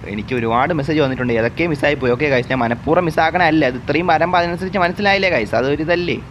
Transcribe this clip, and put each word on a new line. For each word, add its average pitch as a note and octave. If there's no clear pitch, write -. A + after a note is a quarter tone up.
എനിക്ക് G#2+
ഒരുപാട് A#2+
മെസ്സേജ് D3+
വന്നിട്ടുണ്ട്, B2+
ഏതൊക്കെ A#2+
മിസ്സായി D3
പോയി. B2
ഓക്കെ D3+
ഗൈസ്, B2
ഞാൻ C3
മനഃപൂർവ്വം D3+
മിസ്സാക്കണല്ല, D#3+
അത് B2+
ഇത്രയും E3
വരമ്പോ E3+
അതിനനുസരിച്ച് F3
മനസ്സിലായില്ലേ G3
ഗൈസ്? A2+
അതൊരു C#3+
ഇതല്ലേ. F3